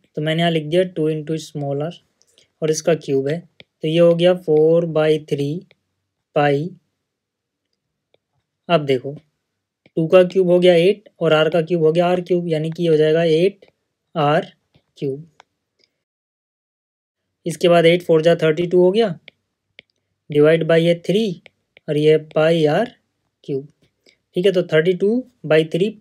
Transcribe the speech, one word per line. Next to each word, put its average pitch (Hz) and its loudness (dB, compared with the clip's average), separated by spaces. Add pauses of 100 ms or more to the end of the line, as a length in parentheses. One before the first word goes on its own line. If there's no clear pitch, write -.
(160)
तो 160 -6
मैंने 160 -2
यहाँ 170 0
लिख 160 -4
दिया 170 0
टू 165 -4
into 156 -6
small 143 -8
r 165 -8 (680)
और 156 -2
इसका 156 -2
क्यूब 139 -4
है, 160 -6 (420)
तो 160 -6
ये 160 -2
हो 170 4
गया 175 2
four 160 2
by 156 0 (160)
three 143 -6 (800)
पाई। 147 -2 (2000)
अब 160 2
देखो 135 -2 (840)
टू 165 -2
का 180 6
क्यूब 180 -2
हो 180 4
गया 180 4
एट 185 0 (100)
और 160 0
R 156 0
का 170 0
क्यूब 170 -4
हो 156 2
गया 175 0
आर 180 -2
क्यूब, 175 -4
यानी 160 -4
कि 175 -8
ये 165 -2
हो 156 2
जाएगा 156 2
एट 165 -2 (500)
आर 156 0 (520)
क्यूब। 143 -10 (2250)
इसके 175 -2
बाद 170 4
एट 175 4
फ़ोर 160 2
जा 170 4
थर्टी 160 -2
टू 180 2
हो 180 4
गया, 220 0 (1200)
divide 156 4
by 165 2
ये 170 2
थ्री 196 -4 (460)
और 151 -4
ये 151 4 (180)
पाई 160 2
आर 190 0 (520)
क्यूब। 143 -8 (680)
ठीक 180 -2
है, 202 4
तो 180 0
थर्टी 165 0
टू 214 -2 (240)
by 156 2
थ्री 170 -2 (120)